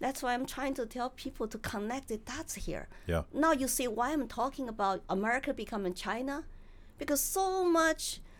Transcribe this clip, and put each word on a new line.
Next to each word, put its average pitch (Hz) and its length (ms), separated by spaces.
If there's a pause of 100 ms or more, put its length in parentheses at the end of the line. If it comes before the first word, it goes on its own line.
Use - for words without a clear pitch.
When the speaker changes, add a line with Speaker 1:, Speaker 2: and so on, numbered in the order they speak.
Speaker 1:
That's 269 220
why 247 120
I'm 254 120
trying 269 280
to 247 120
tell 247 240
people - 380
to 214 100
connect 226 500
the 220 100
dots 277 360
here. - 340 (180)
Speaker 2:
Yeah. 82 160 (100)
Speaker 1:
Now 320 200
you 262 160
see - 200
why 240 240
I'm 285 160
talking 262 400
about 202 400
America 226 460
becoming 202 400
China? 262 500 (540)
Because 285 220
so 370 440
much 320 560 (200)